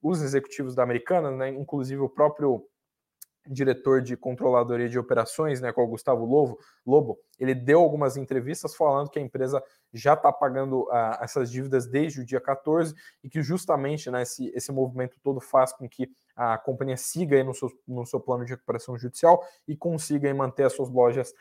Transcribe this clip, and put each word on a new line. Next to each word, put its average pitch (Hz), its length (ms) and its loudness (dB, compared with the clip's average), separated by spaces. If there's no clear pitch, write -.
os 160 220 0
executivos 135 520 -4
da 127 80 2
Americanas, 131 540 0
né, 131 140 -4
inclusive 139 500 -6
o 135 80 0
próprio 147 580 2
diretor 131 540 2
de 123 160 -6
controladoria 120 720 0
de 123 100 -2
operações, 127 640 0
né, 123 100 -6
que - 80 -4
é 123 40 4
o 120 40 2
Gustavo 113 380 -2
Lobo, 127 340 2
Lobo, 127 320 4
ele 131 160 0
deu 131 260 4
algumas 147 360 2
entrevistas 135 580 -6
falando 143 360 0
que - 80 -6
a 147 40 -4
empresa 131 400 -2
já 139 240 4
tá 147 160 4
pagando, 131 580 0
ah, 113 300 0
essas 120 300 -4
dívidas 131 360 -2
desde 143 360 -2
o - 20 -8
dia 123 160 -2
quatorze 156 540 0
e 135 60 -16
que 156 140 -4
justamente, 151 680 -2
né, 123 120 -2
esse, 123 320 -8
esse 123 180 -6
movimento 127 500 -4
todo 139 160 -2
faz 131 320 2
com - 160 -14
que 123 240 -8
a 117 220 -2
companhia 131 400 -6
siga 151 400 0
aí 135 80 6
no 131 80 -6
seu, 123 180 -6
no 123 200 -8
seu 127 120 -4
plano 123 280 -4
de 123 60 -10
recuperação - 440 -8
judicial 165 500 4
e 147 80 -6
consiga 151 520 -2
aí 139 40 0
manter 139 320 0
as 123 80 4
suas 127 160 -4
lojas 123 520 4